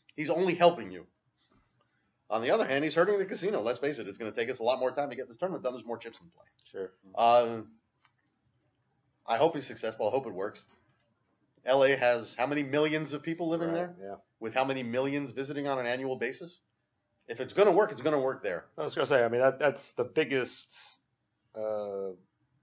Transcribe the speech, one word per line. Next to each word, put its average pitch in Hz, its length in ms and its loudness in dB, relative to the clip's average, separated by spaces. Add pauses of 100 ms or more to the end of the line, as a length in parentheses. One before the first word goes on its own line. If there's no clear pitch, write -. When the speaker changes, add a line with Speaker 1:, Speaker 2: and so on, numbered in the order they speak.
(140)
Speaker 1:
He's 151 160 -4
only 175 240 2
helping 123 380 4
you. 85 120 -14 (1300)
On 113 100 0
the 131 120 0
other - 120 2
hand, 135 200 0
he's 156 100 -4
hurting 196 240 4
the 190 80 -2
casino. 180 340 -4
Let's 120 200 -2
face 143 180 -2
it, 98 80 -10
it's 98 120 -12
gonna 110 120 -8
take 117 200 -2
us 104 100 -8
a - 20 -6
lot 123 160 2
more 127 140 0
time 143 180 -4
to 139 60 -10
get 127 100 -8
this 120 100 -20
tournament 175 280 -6
done. 123 100 -2
There's 110 100 -12
more 113 140 -6
chips 117 220 -16
in 85 100 -20
play. - 140 -20 (260)
Speaker 2:
Sure. 95 220 -10 (240)
Speaker 1:
Uh, 117 460 4 (1600)
I 117 100 2
hope 160 200 4
he's 135 100 -8
successful. 113 400 -4
I 104 60 2
hope 135 140 -2
it 107 60 -8
works. 95 320 -8 (1000)
L 135 180 6
A 135 120 6
has 120 420 2
how 123 80 2
many 147 160 0
millions 147 520 0
of 147 80 -8
people 165 260 -4
living 165 200 0
Speaker 2:
Right, 165 60 -2
Speaker 1:
there? 175 260 -4
Speaker 2:
yeah. 196 140 -12 (240)
Speaker 1:
With 110 140 -8
how 131 140 2
many 131 160 -2
millions 135 480 -2
visiting 139 360 -6
on 135 120 0
an 123 80 -4
annual 131 300 -2
basis? 135 440 -8 (680)
If 120 120 -10
it's - 140 -8
gonna 196 180 8
work, 196 200 4
it's 120 100 -10
gonna 151 180 2
work 131 220 -2
there. 90 240 -4 (100)
Speaker 2:
I 156 80 -4
was 135 100 -6
gonna 139 120 2
say, 127 180 6
I 117 40 2
mean, 120 120 2
that, 131 180 4
that's 143 340 0
the 120 120 -2
biggest, 135 640 -2 (880)
uh, 104 520 -6 (520)